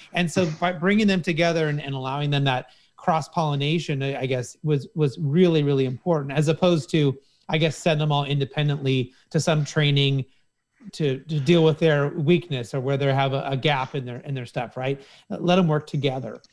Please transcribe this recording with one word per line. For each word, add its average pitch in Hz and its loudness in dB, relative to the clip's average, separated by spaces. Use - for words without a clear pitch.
and 170 -2
so 185 2
by 180 0
bringing 196 2
them 190 2
together 165 0
and, 147 -2
and 139 -6
allowing 139 -4
them 139 2
that 131 0
cross-pollination, 151 -2
I, 139 -4
I 131 -2
guess, 127 -4
was, 151 0
was 151 0
really, 160 4
really 139 2
important, 139 -2
as 156 2
opposed 165 2
to, 143 2
I 156 -2
guess, 156 0
send 156 0
them 151 0
all 143 0
independently 139 -2
to 160 0
some 151 0
training 143 2
to, 135 -2
to 151 -4
deal 160 6
with 156 4
their 147 2
weakness 143 -2
or 139 -2
where 135 0
they 139 2
have 135 0
a, 135 -2
a 135 -2
gap 131 -2
in 135 -6
their, 123 -10
in 143 -10
their 123 -8
stuff, 120 -8
right? 135 -4
Let 180 0
them 185 4
work 151 0
together. 131 -4